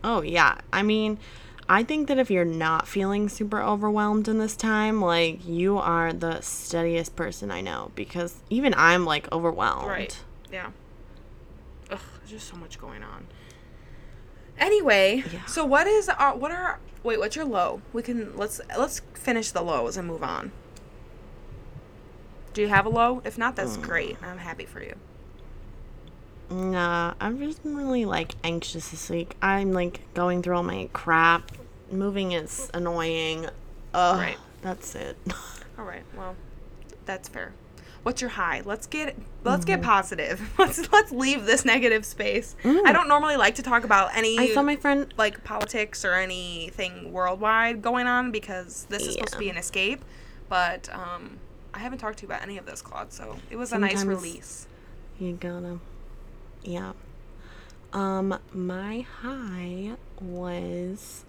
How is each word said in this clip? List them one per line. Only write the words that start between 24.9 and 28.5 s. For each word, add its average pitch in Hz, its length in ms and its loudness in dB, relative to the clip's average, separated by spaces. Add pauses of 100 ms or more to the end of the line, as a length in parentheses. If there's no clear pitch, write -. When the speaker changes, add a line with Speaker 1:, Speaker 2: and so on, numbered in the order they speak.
Speaker 1:
Nah, 175 720 0
I've 233 180 -2
just 302 240 -6
been 294 140 -4
really, 262 280 2
like, 170 280 -2 (100)
anxious 165 460 -4